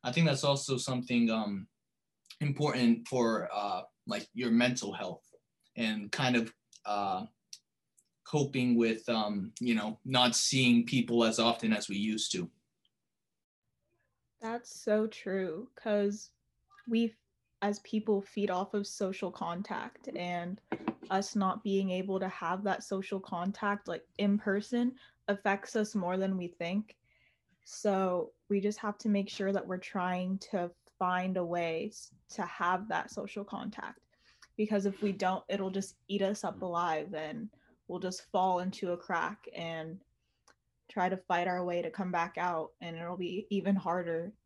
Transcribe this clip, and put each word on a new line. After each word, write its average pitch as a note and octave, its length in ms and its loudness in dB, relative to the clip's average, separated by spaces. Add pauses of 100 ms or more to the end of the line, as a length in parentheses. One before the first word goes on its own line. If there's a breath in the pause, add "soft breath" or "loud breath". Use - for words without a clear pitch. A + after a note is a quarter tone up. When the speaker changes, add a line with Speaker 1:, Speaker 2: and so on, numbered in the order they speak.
Speaker 1:
I B2 80 -2
think E3 160 6
that's C3+ 160 2
also C3+ 340 2
something, B2 540 2
um, G2+ 360 -2 (720)
important B2+ 680 2
for, A2+ 460 0
uh, G2 300 -2 (240)
like, G#2 260 -6
your A#2 180 0
mental A#2+ 420 4
health F2+ 300 -8 (540)
and A2 320 -4
kind B2+ 280 2
of, A2+ 160 0 (320)
uh, G2+ 400 -2 (1000)
coping C3+ 520 2
with, A2+ 320 2
um, G#2 500 0
you A#2+ 160 2
know, A2 300 -2
not B2 280 6
seeing B2 520 6
people A#2 400 4
as A2 120 2
often A2+ 360 2
as G#2 160 -4
we G2 80 -4
used G#2+ 340 -2
to. F2 180 -2 (1900)
Speaker 2:
That's A#3 280 -8
so G#3+ 380 0
true, F#3+ 680 -4
'cause G#3 560 -2 (560)
we, A3+ 280 2 (460)
as G#3 180 0
people, G#3+ 420 0
feed G3 300 -2
off F#3 220 -2
of G3+ 140 -2
social F#3+ 440 -4
contact, F#3 840 -8
and F3 460 -4 (480 loud breath)
us G3 260 0
not F#3+ 280 2
being G3 280 2
able F#3 280 0
to F#3 100 -2
have F#3 340 -4
that G3 200 -2
social G3 360 -4
contact, G3 680 -4
like, E3+ 200 -8 (100)
in G3+ 200 4
person A3+ 600 0 (300 loud breath)
affects G3+ 480 0
us G#3+ 200 0
more F3+ 220 0
than F#3+ 200 0
we F3 120 -6
think. F3+ 480 -6 (680)
So F#3+ 680 0 (160)
we G3+ 120 4
just G#3 180 0
have G#3 200 -4
to A3+ 100 -2
make G3+ 200 2
sure G3 240 -2
that F#3+ 140 0
we're F3+ 120 -2
trying F#3 600 -2
to F3 320 -4 (280)
find F#3 380 0
a F3 80 0
way E3+ 440 -2
s-, - 240 -16 (160)
to - 160 -6
have F3+ 440 0
that E3 220 -2
social G3+ 340 -8
contact, - 600 -10 (520 soft breath)
because G#3+ 280 2
if G3 160 0
we G3+ 120 2
don't, F#3 360 0
it'll F#3+ 220 -2
just G3 260 -6 (100)
eat G3 140 0
us G3 220 0
up F3 160 -4
Speaker 3:
Mm. - 40 -6
Speaker 2:
alive, E3+ 520 0
and D#3 340 -6 (380 soft breath)
we'll F3 120 -6
just F#3 320 -4
fall F#3 280 4
into F#3 340 -2
a F3 40 -2
crack F3 580 -4
and E3 480 -8 (840)
try F#3 200 2
to F#3 80 -2
fight F3 300 0
our F3+ 180 0
way F3 160 0
to E3+ 100 -4
come F#3 200 -4
back E3+ 260 -2
out, E3+ 440 -2
and E3 160 -10
it'll E3+ 200 -8
be F#3 320 -6
even G3 260 2
harder F3 580 -2 (120)